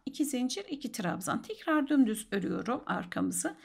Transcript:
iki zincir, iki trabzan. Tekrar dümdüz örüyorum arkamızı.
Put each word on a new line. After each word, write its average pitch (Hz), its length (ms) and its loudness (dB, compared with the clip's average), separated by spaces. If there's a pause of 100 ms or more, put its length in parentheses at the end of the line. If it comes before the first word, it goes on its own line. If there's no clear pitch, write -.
iki 277 200 -2
zincir, 254 440 -2
iki 269 220 -6
trabzan. 180 500 -2
Tekrar 311 460 0
dümdüz 240 440 4
örüyorum 190 540 0
arkamızı. 180 800 -2